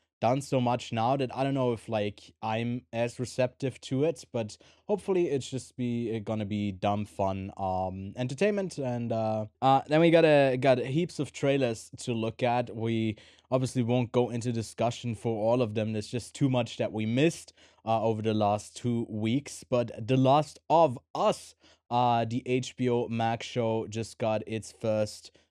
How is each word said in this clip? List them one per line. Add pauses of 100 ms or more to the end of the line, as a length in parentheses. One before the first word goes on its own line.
(200)
done
so
much
now
that
I
don't
know
if,
like,
I'm (100)
as
receptive
to
it,
but (300)
hopefully
it's
just
be,
uh,
gonna
be
dumb
fun,
um,
entertainment.
And,
uh, (160)
uh,
then
we
got
a,
got
heaps
of
trailers
to
look
at.
We (360)
obviously
won't
go
into
discussion
for
all
of
them.
There's
just
too
much
that
we
missed, (320)
uh,
over
the
last
two
weeks.
But (160)
The
Last (100)
of (160)
Us, (380)
uh,
the
H
B
O
Max
show,
just
got
its
first, (200)